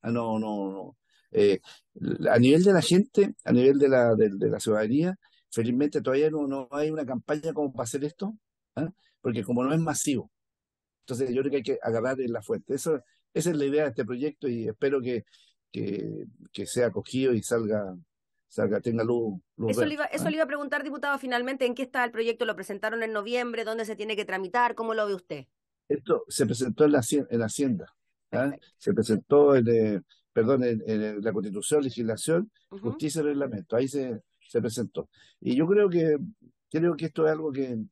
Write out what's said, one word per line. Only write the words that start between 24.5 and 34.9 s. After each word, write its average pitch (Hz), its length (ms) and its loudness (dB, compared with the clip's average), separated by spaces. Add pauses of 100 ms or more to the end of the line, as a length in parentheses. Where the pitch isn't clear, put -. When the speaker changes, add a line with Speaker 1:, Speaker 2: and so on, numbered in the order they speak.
Speaker 2:
¿Cómo 226 200 -4
lo 214 120 0
ve 202 80 -2
usted? 147 320 -12 (420)
Speaker 1:
Esto 156 400 0
se - 180 0
presentó 120 380 2
en 147 80 6
la 143 80 4
hacien-, 135 300 0
en 117 100 0
la 113 60 0
Hacienda, 113 400 -2 (440)
¿ah? 139 200 0
Speaker 2:
Perfecto. - 160 -12 (120)
Speaker 1:
Se - 160 -2
presentó 139 600 4
en, 117 120 4
eh, 110 320 2 (320)
perdón, 113 320 2
en, 117 220 0
en 107 360 -2
la 110 100 -2
Constitución, 104 500 -2
legislación, 131 680 -2 (200)
Speaker 2:
Ujú. 190 200 -6
Speaker 1:
justicia 160 300 -4
y 147 40 0
reglamento. 135 520 -4
Ahí 135 120 0
se, 127 340 -6 (260)
se 120 120 0
presentó. 110 480 -6 (320)